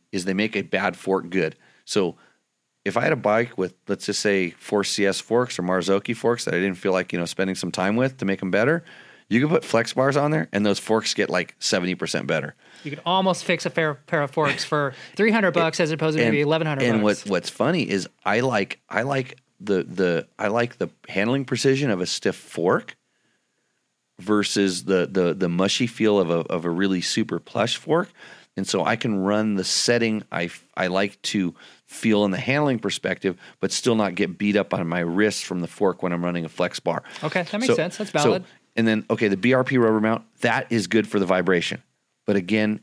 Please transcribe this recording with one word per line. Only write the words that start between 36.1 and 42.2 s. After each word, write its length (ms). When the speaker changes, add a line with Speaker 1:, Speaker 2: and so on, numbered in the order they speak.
Speaker 1:
I'm 120
running 200
a 40
flex 320
bar. 240
Speaker 2:
Okay, 200
that 100
makes 140
Speaker 1:
So, 80
Speaker 2:
sense. 220
That's 140
Speaker 1:
so, 80
Speaker 2:
valid. 260
Speaker 1:
and 100
then, 240
okay, 180
the 80
B 160
R 100
P 160
rubber 220
mount, 240
that 300
is 180
good 180
for 140
the 60
vibration. 560